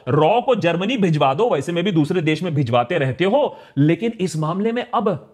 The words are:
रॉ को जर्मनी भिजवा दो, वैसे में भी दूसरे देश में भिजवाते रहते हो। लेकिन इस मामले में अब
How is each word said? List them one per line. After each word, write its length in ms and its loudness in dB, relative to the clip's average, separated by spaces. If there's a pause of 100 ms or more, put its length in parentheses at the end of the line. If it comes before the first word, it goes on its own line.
रॉ 320 4
को 140 2
जर्मनी 420 -2
भिजवा 380 2
दो, 160 0
वैसे 220 -2
में 120 -2
भी 80 0
दूसरे 280 2
देश 220 0
में 120 -4
भिजवाते 440 0
रहते 260 -2
हो। 340 0 (200)
लेकिन 420 2
इस 160 -4
मामले 360 -4
में 220 -6
अब 400 -4